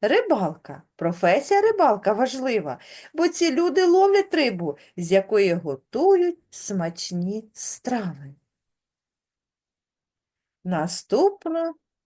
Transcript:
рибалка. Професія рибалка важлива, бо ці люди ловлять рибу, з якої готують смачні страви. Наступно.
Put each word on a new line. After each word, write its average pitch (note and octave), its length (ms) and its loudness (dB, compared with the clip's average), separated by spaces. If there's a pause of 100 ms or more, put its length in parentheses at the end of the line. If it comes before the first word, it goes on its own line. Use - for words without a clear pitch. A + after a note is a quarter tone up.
рибалка. G#3+ 800 -2 (140)
Професія F#3 640 2
рибалка D4+ 520 2
важлива, A#3+ 640 -2 (360)
бо E4 140 2
ці E4 220 0
люди E4+ 360 2
ловлять G4 480 4
рибу, G3 440 -2 (180)
з F3 160 -4
якої F#3+ 420 2
готують E4+ 840 0 (120)
смачні F3+ 1000 -8
страви. D#3+ 800 -8 (2250)
Наступно. D#4+ 1120 -2 (320)